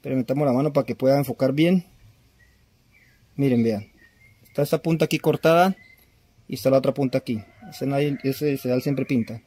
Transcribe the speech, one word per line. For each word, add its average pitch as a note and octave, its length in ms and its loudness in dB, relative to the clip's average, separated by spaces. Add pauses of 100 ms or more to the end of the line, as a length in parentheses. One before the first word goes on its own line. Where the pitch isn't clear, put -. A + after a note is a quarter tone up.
Pero C3+ 160 -4
metamos C3+ 280 -2
la B2+ 80 2
mano C#3 180 0
para C#3 140 0
que A#2+ 80 -6
pueda C3+ 240 2
enfocar C3 360 0
bien. E3+ 320 2 (1500)
Miren, B2+ 280 2
vean. G#2+ 280 -2 (520)
Está - 180 -6
esta D#3 200 0
punta D#3+ 240 0
aquí D#3 120 -2
cortada E3 580 2 (720)
y - 80 -8
está C3 140 0
la C3+ 80 6
otra C3+ 160 0
punta C3+ 240 -2
aquí. A2+ 240 -4 (300)
Ese - 160 -8
nadie, C#3 360 -2
ese C#3 340 -2
sedal B2+ 260 -2
siempre C3+ 220 -2
pinta. A2+ 420 -2